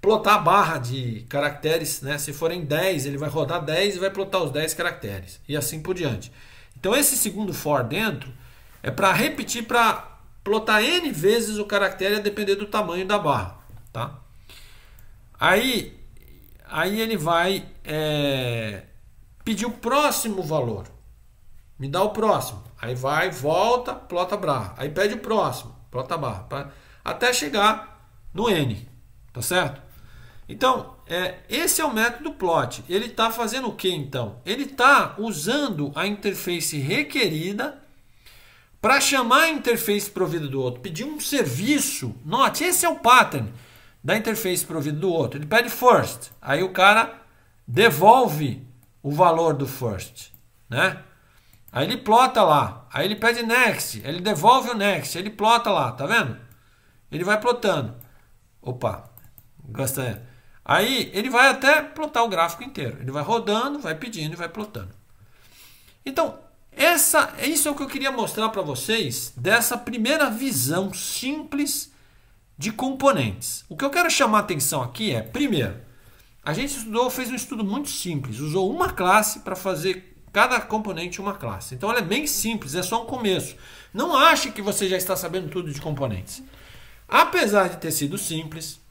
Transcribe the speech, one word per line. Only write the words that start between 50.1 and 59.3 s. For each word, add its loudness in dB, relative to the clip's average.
né? 0
Aí 0
ele -2
plota 6
lá, 4
aí -2
ele -2
pede 2
next, 2
ele -6
devolve 4
o -2
next, 0
ele -6
plota 4
lá, 2
tá -6
vendo? 2
Ele -4
vai 2
plotando. 0
Opa, -6